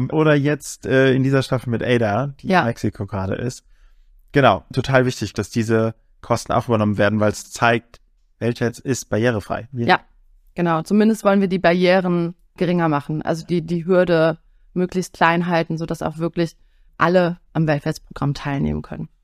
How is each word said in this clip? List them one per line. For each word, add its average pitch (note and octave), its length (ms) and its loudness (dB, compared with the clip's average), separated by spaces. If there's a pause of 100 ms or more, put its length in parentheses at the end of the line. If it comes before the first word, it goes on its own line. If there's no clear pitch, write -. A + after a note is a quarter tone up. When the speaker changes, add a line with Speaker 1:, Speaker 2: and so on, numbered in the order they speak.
(120)
Speaker 1:
oder D#3 240 4
jetzt, D3 500 -4
äh, C3+ 280 4
in C3+ 100 0
dieser C3+ 180 2
Staffel B2+ 280 -4
mit A2+ 120 -2
Ada, A#2 460 0 (120)
die - 80 -8
Speaker 2:
Ja. F3+ 120 2
Speaker 1:
in A#2 60 0
Mexiko G#2+ 400 -4
gerade F#2+ 280 -6
ist. - 300 -8 (680)
Genau, B2 300 4 (100)
total C3 340 2
wichtig, A2+ 260 -4
dass - 180 -6
diese A2+ 460 0 (240)
Kosten - 320 -4
auch A#2+ 160 0
übernommen G#2+ 280 2
werden, G#2 220 2
weil G#2 140 2
es - 180 -16
zeigt, - 500 -2 (380)
Weltwärts A#2 400 -4
ist - 320 -6
barrierefrei. A2 600 -2
Wir A#2+ 160 -6
Speaker 2:
Ja, F3+ 140 2 (540)
genau. E3 280 0
Zumindest G#3+ 420 2
wollen G3 180 4
wir F#3+ 60 0
die F#3 100 -2
Barrieren F3 760 2 (220)
geringer F3 320 0
machen, D3+ 320 -2
also D#3+ 240 -4
die, F3 160 -2
die E3 240 -6
Hürde E3+ 540 2 (340)
möglichst F3+ 420 -4
klein E3+ 320 2
halten, E3 300 -2
sodass E3 240 -8
auch D#3+ 180 -6
wirklich E3 380 -4 (400)
alle F3 420 2 (140)
am D#3+ 140 0
Weltwärtsprogramm C#3+ 640 -4
teilnehmen D3 500 -4
können. - 260 -14 (160)